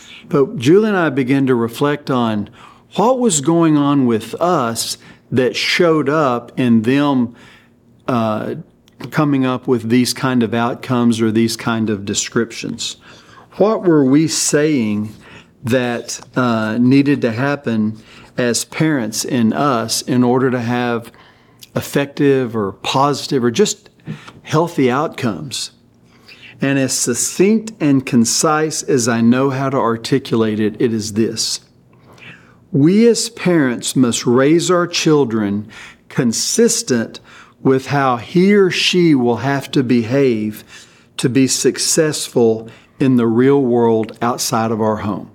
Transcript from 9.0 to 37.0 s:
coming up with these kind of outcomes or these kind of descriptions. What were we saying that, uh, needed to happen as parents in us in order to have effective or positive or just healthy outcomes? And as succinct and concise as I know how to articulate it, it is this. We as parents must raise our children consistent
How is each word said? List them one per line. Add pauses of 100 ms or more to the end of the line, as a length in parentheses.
coming
up
with
these
kind
of
outcomes
or
these
kind
of
descriptions. (600)
What
were
we
saying (540)
that, (160)
uh,
needed
to
happen (400)
as
parents
in
us
in
order
to
have (640)
effective
or
positive
or
just (540)
healthy
outcomes? (880)
And
as
succinct
and
concise
as
I
know
how
to
articulate
it,
it
is
this. (1080)
We
as
parents
must
raise
our
children (420)
consistent (420)